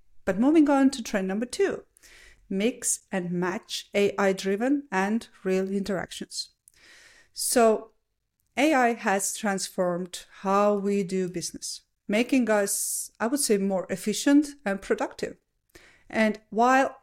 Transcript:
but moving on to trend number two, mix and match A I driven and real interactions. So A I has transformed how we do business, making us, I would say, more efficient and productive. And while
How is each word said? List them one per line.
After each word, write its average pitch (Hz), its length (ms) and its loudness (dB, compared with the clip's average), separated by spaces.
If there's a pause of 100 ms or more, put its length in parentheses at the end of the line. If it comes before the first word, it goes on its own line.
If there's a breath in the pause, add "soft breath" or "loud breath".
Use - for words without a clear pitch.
(240)
but 190 160 -2
moving 294 300 6
on 269 200 6
to 233 140 -8
trend 190 240 -2
number 208 180 -4
two, - 380 -2 (640 loud breath)
mix 214 520 -2 (100)
and 175 200 -4
match 180 600 -6
A 202 240 2
I 196 160 2
driven 214 580 -2
and 196 360 -2 (160)
real 190 260 0
interactions. - 800 -6 (840 soft breath)
So - 580 2 (640)
A 302 160 4
I 247 200 4
has 208 420 -2
transformed 185 920 -4 (140)
how 202 360 2
we 202 280 0
do 185 260 -2
business, - 520 -10 (260)
making 240 420 0
us, - 720 -2
I 214 80 -2
would 277 140 0
say, 214 160 2
more 190 320 -2
efficient 285 580 2 (160)
and 196 180 -4
productive. - 540 -4 (760 loud breath)
And 220 300 0 (100)
while 254 540 2